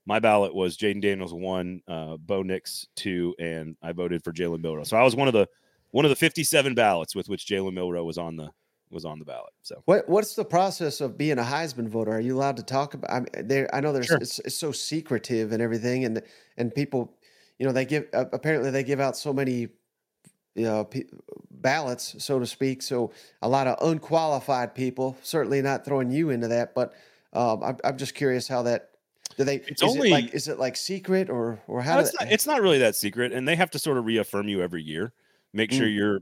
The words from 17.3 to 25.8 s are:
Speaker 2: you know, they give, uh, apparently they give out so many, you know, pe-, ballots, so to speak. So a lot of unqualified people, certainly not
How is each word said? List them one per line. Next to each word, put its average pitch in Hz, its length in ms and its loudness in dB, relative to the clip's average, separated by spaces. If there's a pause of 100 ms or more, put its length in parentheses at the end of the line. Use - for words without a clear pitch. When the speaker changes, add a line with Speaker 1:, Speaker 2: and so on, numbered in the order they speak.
Speaker 2:
you 127 80 0
know, 131 60 2
they 131 120 2
give, 147 300 -2
uh, 127 180 2
apparently 143 380 0
they 135 120 0
give 135 180 -2
out 131 160 0
so 147 160 -4
many, 127 360 -2 (880)
you 113 80 0
know, 107 200 0
pe-, 131 200 -8 (460)
ballots, 131 720 -2
so 135 160 0
to 123 80 0
speak. 131 360 -4
So 120 300 -2 (300)
a 113 60 0
lot 135 180 2
of 143 220 2
unqualified 147 840 0
people, 131 480 -2
certainly 135 400 0
not 139 220 0